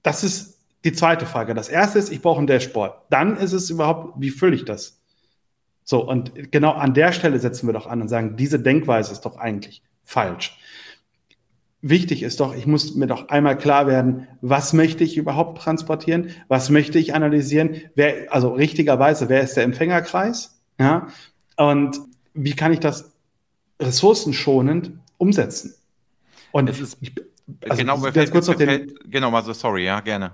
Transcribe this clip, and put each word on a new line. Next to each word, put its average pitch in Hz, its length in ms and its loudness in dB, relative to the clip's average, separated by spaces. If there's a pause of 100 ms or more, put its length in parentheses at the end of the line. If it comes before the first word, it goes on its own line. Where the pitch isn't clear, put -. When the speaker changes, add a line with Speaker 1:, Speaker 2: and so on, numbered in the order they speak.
Speaker 1:
Das 151 220 -2
ist - 340 -6 (260)
die 160 100 0
zweite 165 340 2
Frage. 113 260 -6
Das 110 160 -6
erste 202 300 2
ist, 196 120 -2
ich 151 120 -10
brauche 156 180 2
ein 139 60 2
Dashboard. 120 480 0 (160)
Dann 190 260 2
ist 190 160 -2
es 180 160 -4
überhaupt, 165 500 -2
wie 135 120 -4
fülle 170 240 2
ich - 100 -6
das? - 340 -12 (840)
So, 123 180 0
und 127 500 -6
genau 151 200 4
an 139 240 0
der 165 160 4
Stelle 165 260 0
setzen 120 300 -4
wir 110 60 0
doch 107 120 -6
an 117 160 -6
und 107 60 -6
sagen, 113 300 -4
diese 143 220 0
Denkweise 127 520 2
ist 101 100 -14
doch - 160 -12
eigentlich 104 460 -10 (200)
falsch. - 540 -4 (1200)
Wichtig 156 420 0
ist 120 160 -6
doch, 131 160 -2
ich 131 100 -12
muss 147 300 0
mir 135 120 0
doch - 220 -6
einmal 143 280 2
klar 143 300 2
werden, 131 400 0 (140)
was 139 320 0
möchte 160 300 4
ich 160 120 -2
überhaupt 156 460 -4
transportieren, 160 680 -4 (160)
was 131 220 0
möchte 151 280 4
ich 147 160 0
analysieren, 151 680 0 (120)
wer, 143 400 0
also 123 200 2
richtigerweise, 147 760 2
wer 135 120 4
ist 131 120 -4
der 117 100 2
Empfängerkreis, 175 960 -2 (200)
ja, 160 280 2 (480)
und 143 440 2 (340)
wie 143 200 -4
kann 156 180 0
ich 165 80 2
das - 340 -4 (680)
ressourcenschonend 147 1120 2 (240)
umsetzen? - 580 0 (760)
Und 131 180 2
Speaker 2:
Es 127 100 -6
ist, 135 220 -14
Speaker 1:
ich, - 120 -14 (540)
also 117 140 0
Speaker 2:
genau, 127 120 0
Speaker 1:
ganz 135 120 -4
Speaker 2:
mir 131 80 -2
fällt, 160 180 2
Speaker 1:
kurz 170 160 4
Speaker 2:
mir 175 60 2
Speaker 1:
noch 170 60 -2
den 143 100 4
Speaker 2:
fällt, - 420 -4
genau, 131 220 0
also 113 180 0
sorry, 104 320 -2
ja, 98 160 0
gerne. 101 340 -6